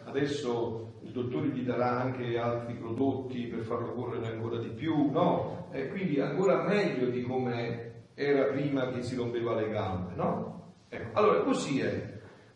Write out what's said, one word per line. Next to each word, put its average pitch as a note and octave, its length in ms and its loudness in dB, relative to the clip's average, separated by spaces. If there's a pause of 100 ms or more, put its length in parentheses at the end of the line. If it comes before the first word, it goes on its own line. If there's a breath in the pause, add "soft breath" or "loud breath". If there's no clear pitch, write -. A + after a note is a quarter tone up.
adesso A#2+ 880 -2 (100)
il - 80 -12
dottore C3 380 0
gli B2 160 -2
darà B2 360 0
anche A#2+ 380 -2
altri A#2 360 -2
prodotti A#2+ 760 -2
per A#2 160 -4
farlo A2+ 300 -4
correre A2+ 340 -4
ancora A2+ 320 -4
di G#2+ 80 -6
più, D3 420 2
no? - 640 2
E C#3 160 -4
quindi F#3 320 0
ancora E3+ 420 4
meglio E3+ 480 2
di B2 120 -2
come A#2+ 840 -2 (100)
era C#3 300 4
prima C3+ 460 2
che A#2+ 120 -2
si B2 140 -2
rompeva A#2 400 0
le G#2+ 140 0
gambe, F#2+ 440 -2
no? - 580 -4 (160)
Ecco, - 300 -6
allora G#3 240 8
così D3+ 380 2
è. - 380 -2 (380 loud breath)